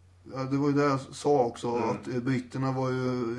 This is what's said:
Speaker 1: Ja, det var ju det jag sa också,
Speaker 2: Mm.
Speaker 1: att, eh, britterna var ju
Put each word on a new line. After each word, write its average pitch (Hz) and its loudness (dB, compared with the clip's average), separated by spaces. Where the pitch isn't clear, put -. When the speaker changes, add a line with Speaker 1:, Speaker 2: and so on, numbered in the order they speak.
Speaker 1:
Ja, 131 -8
det 135 0
var 143 2
ju 143 4
det 143 4
jag 139 4
sa 139 2
också, 117 -4
Speaker 2:
Mm. 120 0
Speaker 1:
att, 104 -4
eh, 117 -4
britterna 131 -2
var 131 -2
ju 127 -2